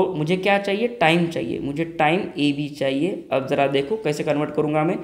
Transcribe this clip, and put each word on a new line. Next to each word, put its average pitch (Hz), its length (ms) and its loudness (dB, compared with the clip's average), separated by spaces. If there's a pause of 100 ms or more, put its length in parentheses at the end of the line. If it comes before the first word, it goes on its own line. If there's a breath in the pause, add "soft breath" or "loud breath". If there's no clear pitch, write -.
(160)
मुझे 151 200 0
क्या 202 220 2
चाहिए? 202 300 -2 (120)
Time 170 280 4
चाहिए, 135 320 -4
मुझे 143 240 -4 (140)
time 156 220 4 (180)
ए 147 140 2
बी 143 160 -4
चाहिए। 139 640 -2
अब 127 140 0
ज़रा 139 200 2
देखो 139 300 0
कैसे 151 280 -2
convert 147 300 -2
करूँगा 151 300 0
मैं। 190 200 0